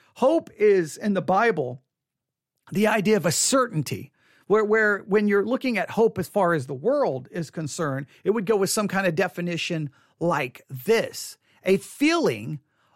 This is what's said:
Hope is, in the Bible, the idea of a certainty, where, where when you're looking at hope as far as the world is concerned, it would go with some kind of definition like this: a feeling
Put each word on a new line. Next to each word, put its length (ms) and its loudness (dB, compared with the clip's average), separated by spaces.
Hope 420 2
is, 400 4
in 160 0
the 80 0
Bible, 600 0
the 160 2
idea 300 2
of 80 -2
a 60 2
certainty, 800 -2
where, 180 4
where 420 2
when 200 2
you're 180 2
looking 320 -2
at 120 -2
hope 300 2
as 80 -4
far 260 0
as 140 -2
the 60 -8
world 580 -2
is 180 -8
concerned, 560 -6
it 80 2
would 140 -2
go 100 2
with 140 0
some 180 0
kind 200 -2
of 80 0
definition 720 -4
like 500 -4
this: 680 -2
a 140 2
feeling 840 -2